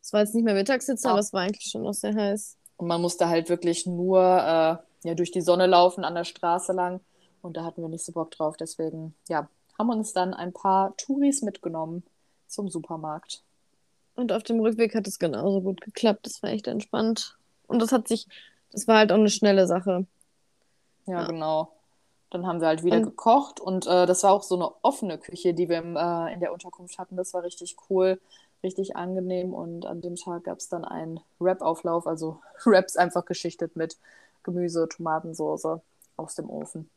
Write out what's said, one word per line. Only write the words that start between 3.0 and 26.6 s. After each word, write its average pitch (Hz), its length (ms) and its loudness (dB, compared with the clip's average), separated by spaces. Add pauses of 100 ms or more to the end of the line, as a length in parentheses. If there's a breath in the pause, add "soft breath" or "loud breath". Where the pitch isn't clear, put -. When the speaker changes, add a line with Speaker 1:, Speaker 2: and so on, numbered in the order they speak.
Speaker 2:
musste 175 280 0
halt 165 200 0
wirklich 170 380 0
nur, 180 340 2
äh, 165 880 2
ja, 165 60 -2
durch 170 160 0
die 185 100 -2
Sonne 180 260 4
laufen, 180 380 6
an 165 100 -4
der 170 100 -4
Straße 175 480 -2
lang. 185 280 -2 (400)
Und 170 160 -12
da 165 80 -8
hatten 170 180 -8
wir 165 60 -8
nicht 160 160 -10
so - 80 -14
Bock 160 200 -4
drauf. 156 240 -4
Deswegen, 160 580 -8 (140)
ja, 151 200 -4 (300)
haben 220 120 0
uns 220 220 -4
dann 185 220 -2
ein 175 180 -10
paar 190 440 0
Touris 277 460 0
mitgenommen 165 600 -6 (460)
zum 202 200 -8
Supermarkt. 160 760 -10 (720)
Speaker 1:
Und 240 180 -2
auf 220 100 0
dem 226 180 0
Rückweg 220 340 2
hat 214 120 -2
es 196 120 -10
genauso 170 420 0
gut 185 200 -4
geklappt. - 460 0
Das - 160 -14
war 208 80 -4
echt 214 160 -4
entspannt. 220 680 -4 (320)
Und 240 120 0
das 226 120 0
hat 240 160 0
sich, - 180 -2 (460 loud breath)
das - 160 -8
war 220 100 8
halt 214 140 6
auch 185 40 6
eine 214 140 6
schnelle 196 360 4
Sache. 180 400 0 (1000)
Speaker 2:
Ja, 180 140 -6
Speaker 1:
Ja. 170 60 -4
Speaker 2:
genau. 160 460 -2 (580)
Dann 180 160 -6
haben 175 140 -2
wir 165 80 4
halt 160 160 2
wieder 220 140 4
Speaker 1:
Und 226 60 4
Speaker 2:
gekocht 240 560 2
und, 185 260 -4
äh, 180 200 6
das 180 160 2
war 196 100 8
auch 202 100 4
so - 120 -2
eine 180 160 -2 (120)
offene 175 360 0
Küche, 180 340 -2
die 170 160 0
wir 170 100 2
im, 170 180 -8
äh, 170 360 -2
in 175 80 -8
der 175 120 -4
Unterkunft 180 460 -16